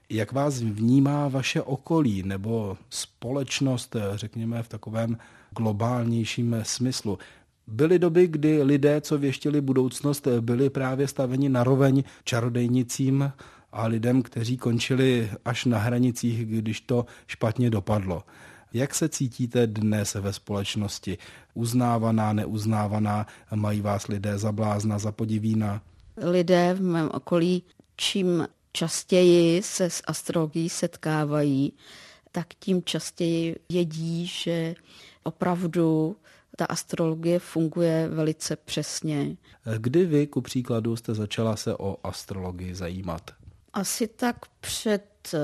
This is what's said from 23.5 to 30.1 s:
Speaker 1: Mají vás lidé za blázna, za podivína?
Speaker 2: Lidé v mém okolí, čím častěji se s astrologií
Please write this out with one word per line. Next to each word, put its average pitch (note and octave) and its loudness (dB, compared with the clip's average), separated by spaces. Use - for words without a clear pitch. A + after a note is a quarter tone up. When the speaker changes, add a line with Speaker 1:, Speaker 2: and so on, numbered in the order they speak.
Speaker 1:
Mají G#2 0
vás G2+ -2
lidé G2+ -4
za G#2+ -2
blázna, G#2 -2
za G#2+ -4
podivína? G#2+ -2
Speaker 2:
Lidé F3 2
v F#3+ -2
mém E3+ 0
okolí, F3 0
čím F3+ 0
častěji F3 4
se - -2
s - -8
astrologií E3 -2